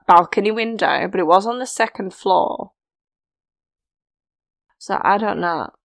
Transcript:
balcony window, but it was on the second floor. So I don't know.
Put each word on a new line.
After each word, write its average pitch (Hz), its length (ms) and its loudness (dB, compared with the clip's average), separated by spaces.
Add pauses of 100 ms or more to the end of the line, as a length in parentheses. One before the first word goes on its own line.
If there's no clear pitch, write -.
balcony 185 420 4
window, 220 560 -2
but 190 140 -4
it 165 80 0
was 190 180 4
on 240 140 -4
the 254 60 -6
second 214 460 -6
floor. - 600 -2 (2000)
So - 240 -6
I 196 160 2
don't 214 220 -4
know. 165 300 -4 (140)